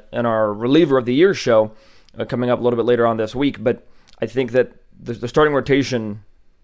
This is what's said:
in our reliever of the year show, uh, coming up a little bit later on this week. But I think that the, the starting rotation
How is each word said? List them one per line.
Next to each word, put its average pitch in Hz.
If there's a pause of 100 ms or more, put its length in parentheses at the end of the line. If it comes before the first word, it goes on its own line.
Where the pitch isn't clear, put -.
(140)
in 120
our 110
reliever 135
of 127
the 123
year 175
show, 110 (440)
uh, 117
coming 123
up 120
a 113
little 120
bit 110
later 120
on 113
this 110
week. 131
But 113 (320)
I -
think 117
that 123 (260)
the, 120
the 117
starting 151
rotation 123 (420)